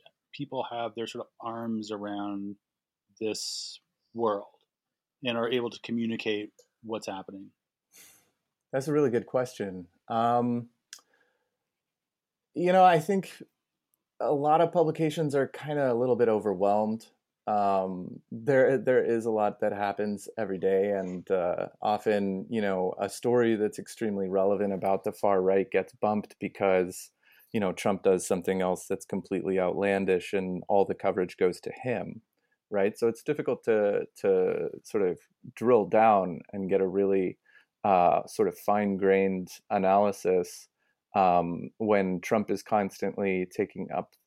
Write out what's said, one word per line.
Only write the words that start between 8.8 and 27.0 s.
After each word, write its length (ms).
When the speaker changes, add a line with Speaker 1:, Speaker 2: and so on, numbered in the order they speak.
Speaker 2:
a 60
really 160
good 160
question. 600
Um, 600
you 180
know, 120
I 160
think 440
a 120
lot 300
of 100
publications 640
are 120
kinda 440
a 40
little 200
bit 140
overwhelmed. 800
Um, 760
there, 460
there 260
is 220
a 60
lot 300
that 120
happens 640
every 220
day, 320
and, 400
uh, 380
often, 640
you 140
know, 380
a 100
story 460
that's 240
extremely 500
relevant 420
about 320
the 80
far 300
right 300
gets 220
bumped 460
because, 720